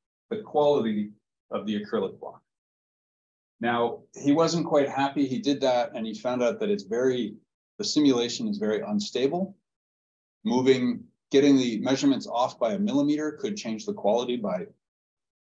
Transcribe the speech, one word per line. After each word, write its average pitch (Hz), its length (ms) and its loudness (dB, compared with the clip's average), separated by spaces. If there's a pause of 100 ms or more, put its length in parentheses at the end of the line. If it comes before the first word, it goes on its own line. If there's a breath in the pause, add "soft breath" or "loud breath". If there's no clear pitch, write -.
(320)
the 107 60 -4
quality 113 760 0 (400)
of 104 160 -6
the 208 120 -2
acrylic - 400 -4
block. - 220 -16 (1200)
Now, 117 380 -2 (200)
he 143 120 2
wasn't 160 340 2
quite 143 240 2
happy. 139 380 -2
He 127 120 -4
did 139 220 0
that, 123 320 2
and 117 120 -6
he 110 100 -8
found 123 260 -4
out 113 180 0
that 107 100 -2
it's 101 140 0
very, 123 520 -2 (420)
the 104 80 -6
simulation 120 640 2
is 101 80 -4
very 107 240 0
unstable. 170 760 -2 (880)
Moving, 123 600 2 (280)
getting 139 240 6
the 120 240 0
measurements 131 480 0
off 120 320 -2
by 113 140 0
a 98 60 -4
millimeter 147 540 0
could 107 220 -6
change 110 300 -8
the 104 80 -6
quality 120 420 0
by 101 300 -6 (840)